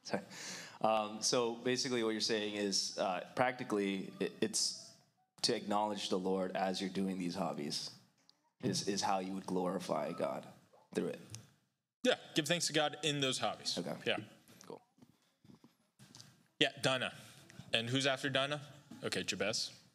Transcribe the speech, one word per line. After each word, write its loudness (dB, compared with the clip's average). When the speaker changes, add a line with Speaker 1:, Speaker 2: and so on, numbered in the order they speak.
Speaker 1:
Sorry. -2
Um, 2
so 2
basically, 0
what 2
you're 0
saying 0
is, 0
uh, 0
practically, 0
it, 0
it's 0
to 2
acknowledge 2
the 4
Lord 2
as 2
you're -2
doing 0
these -2
hobbies, -2
is, 0
is 0
how 2
you -4
would -6
glorify 0
God -2
through 4
it. -4
Speaker 2:
Yeah, 6
give 2
thanks 2
to -2
God 2
in 2
those 2
hobbies. -2
Speaker 1:
Okay. -2
Speaker 2:
Yeah. 2
Speaker 1:
Cool. -14
Speaker 2:
Yeah, 8
Dinah. 2
And 2
who's 2
after 2
Dinah? 0
Okay, -2
Jabez. 0